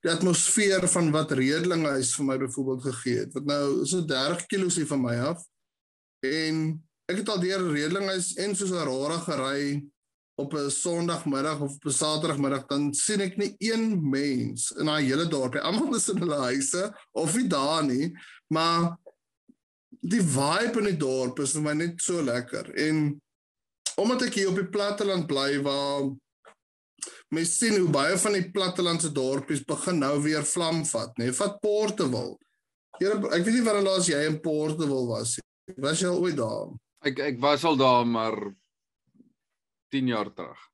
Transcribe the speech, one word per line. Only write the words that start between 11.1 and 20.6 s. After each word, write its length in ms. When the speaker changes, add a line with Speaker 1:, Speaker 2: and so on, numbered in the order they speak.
Speaker 1:
of 140
op 100
'n 60
Saterdagmiddag, 800
dan 260
sien 260
ek 160
nie 220
een 400
mens 680
in 80
daai 180
hele 220
dorpie. 340
Almal 360
is 120
in 100
hulle 220
huise 400
of 240
nie 120
daar 360
nie, 320
maar 480
die 220
vibe 560